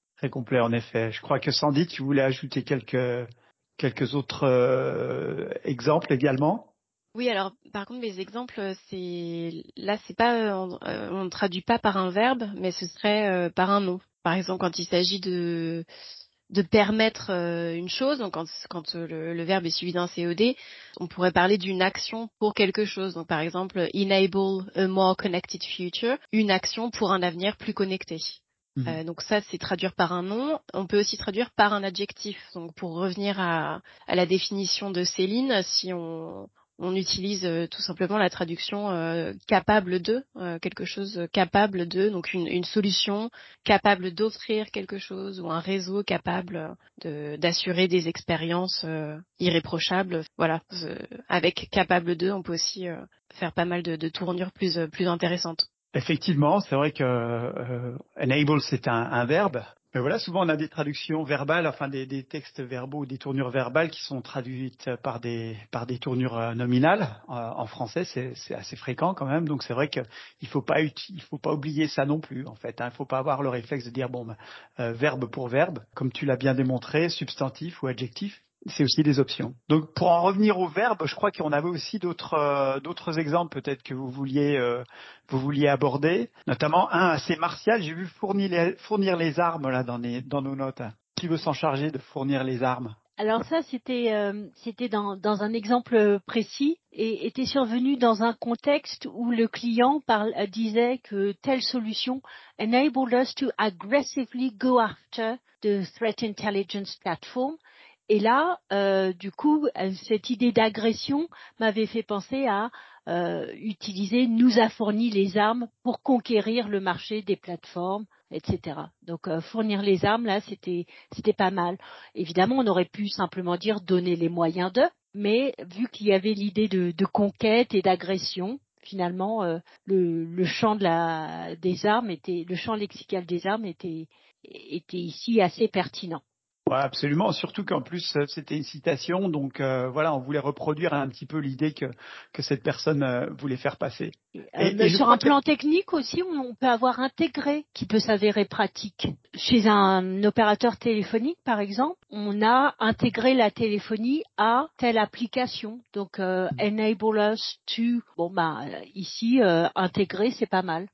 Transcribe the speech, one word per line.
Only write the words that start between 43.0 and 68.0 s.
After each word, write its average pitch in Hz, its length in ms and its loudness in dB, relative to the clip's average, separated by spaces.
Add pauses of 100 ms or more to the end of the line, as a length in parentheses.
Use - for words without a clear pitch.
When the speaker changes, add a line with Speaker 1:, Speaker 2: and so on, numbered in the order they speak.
Speaker 2:
capable 190 520 2
d'offrir 214 560 -2
quelque 196 280 -8
chose 190 400 -10
ou 170 120 -8
un 165 100 -2
réseau 190 420 -2
capable 175 720 -4 (280)
de, 147 340 -8
d'assurer 175 520 2
des 170 200 2
expériences, 170 760 -2
euh, 156 340 -6 (200)
irréprochables. 175 840 0 (140)
Voilà, 165 240 0 (200)
euh, - 140 -8 (320)
avec 175 420 0
capable 175 460 2
de, 185 160 0
on 190 100 -4
peut 170 120 -6
aussi, 180 340 -4
euh, 165 80 -8 (380)
faire 170 180 -6
pas 170 140 0
mal 175 160 -2
de, 165 140 -4
de 160 120 -4
tournures 180 420 -4
plus, 170 280 -2
euh, 165 80 0
plus 175 200 -2
intéressantes. 170 600 -2 (280)
Speaker 1:
Effectivement, 156 640 4
c'est 170 140 -2
vrai 147 160 2
que, 147 140 -2
euh, 120 920 -2 (220)
enable, 143 440 4
c'est - 260 -2
un, 120 60 2
un 120 320 0
verbe. 151 360 2 (320)
Mais 131 60 -2
voilà, 151 180 0
souvent 190 240 -2
on 175 60 2
a 156 80 2
des 151 140 -4
traductions 156 520 -4
verbales, 147 440 0
enfin 139 200 -4
des, 135 200 -6
des 135 180 -8
textes - 380 -12
verbaux 131 380 -8
ou 143 40 -4
des 127 140 -8
tournures 135 320 -2
verbales 135 400 0
qui - 120 -12
sont 131 200 -8
traduites 127 680 -8 (140)
par 120 180 -6
des, 117 340 -6 (160)
par 117 140 -6
des 123 140 -6
tournures, 127 400 -2
euh, 113 160 -2
nominales. 127 520 4 (220)
Euh, 127 60 -10
en 117 320 -6
français, 123 400 -6